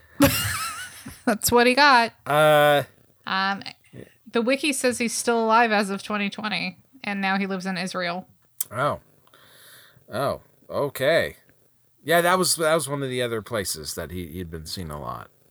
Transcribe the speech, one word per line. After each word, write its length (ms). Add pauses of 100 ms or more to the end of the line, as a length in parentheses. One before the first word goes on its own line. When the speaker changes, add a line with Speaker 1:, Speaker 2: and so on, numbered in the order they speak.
(200)
Speaker 1:
<laughs> 1040
That's 260
what 160
he 80
got. 380 (140)
Speaker 2:
Uh, 580 (420)
Speaker 1:
Um, 360 (680)
the 120
wiki 300
says 260
he's 180
still 260
alive 300
as 180
of 120
twenty 280
twenty, 480 (240)
and 180
now 180
he 80
lives 200
in 120
Israel. 480 (440)
Speaker 2:
Oh. 300 (1120)
Oh, 280 (300)
okay. 680 (680)
Yeah, 180
that 160
was, 180
that 180
was 140
one 140
of 80
the 100
other 220
places 520
that 160
he, 180
he'd 220
been 160
seen 240
a 100
lot. 280 (220)